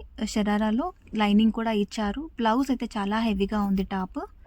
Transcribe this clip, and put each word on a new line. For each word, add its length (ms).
షరారాలో 600
లైనింగ్ 420
కూడా 180
ఇచ్చారు. 480
బ్లౌజ్ 340
అయితే 180
చాలా 320
హెవీగా 420
ఉంది 240
టాప్. 320